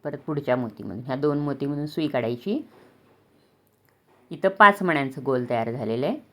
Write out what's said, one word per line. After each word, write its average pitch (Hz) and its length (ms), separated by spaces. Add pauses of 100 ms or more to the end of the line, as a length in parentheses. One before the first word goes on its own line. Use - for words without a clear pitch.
परत 147 140
पुढच्या 143 380
मोतीमधून, 113 440
ह्या 127 160
दोन 143 240
मोतीमधून 143 460
सुई 151 220
काढायची. 127 640 (1600)
इथं 165 200
पाच 202 340
मण्यांचं 143 420
गोल 127 240
तयार 113 220
झालेलं 120 340
आहे. 247 120 (160)